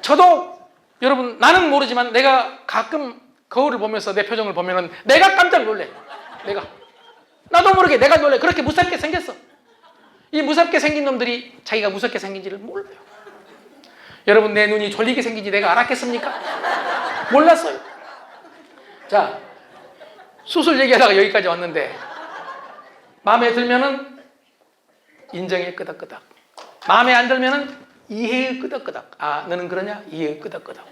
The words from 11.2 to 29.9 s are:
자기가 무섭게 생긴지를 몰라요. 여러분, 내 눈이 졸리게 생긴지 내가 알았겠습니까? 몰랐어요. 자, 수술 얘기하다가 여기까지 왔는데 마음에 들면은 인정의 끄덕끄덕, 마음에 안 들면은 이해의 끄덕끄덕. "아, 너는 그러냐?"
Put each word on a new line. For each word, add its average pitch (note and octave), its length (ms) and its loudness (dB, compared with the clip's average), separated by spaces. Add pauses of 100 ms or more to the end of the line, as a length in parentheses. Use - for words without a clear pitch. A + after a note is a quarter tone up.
자기가 G#3 260 -2
무섭게 G3+ 280 -6
생긴지를 G3 400 -12
몰라요. B3 380 -14 (1300)
여러분, G#3+ 280 4
내 G#3 120 4
눈이 G#3 240 -2
졸리게 B3 320 -2
생긴지 A3 280 -6
내가 G3+ 220 0
알았겠습니까? A#3+ 600 -2 (1000)
몰랐어요. D#4 460 4 (1300)
자, F#3+ 300 0 (1040)
수술 D4 360 0
얘기하다가 A#3 360 4
여기까지 G3+ 320 2
왔는데 E3+ 480 -6 (1300)
마음에 A#3 300 2
들면은 B3+ 680 -2 (1120)
인정의 F3+ 440 -6
끄덕끄덕, - 440 -14 (680)
마음에 A#3+ 280 4
안 B3 140 2
들면은 C4 580 -2 (240)
이해의 B3+ 500 -4
끄덕끄덕. - 580 -12
"아, D3 300 -6
너는 F3+ 200 -6
그러냐?" G3+ 420 -8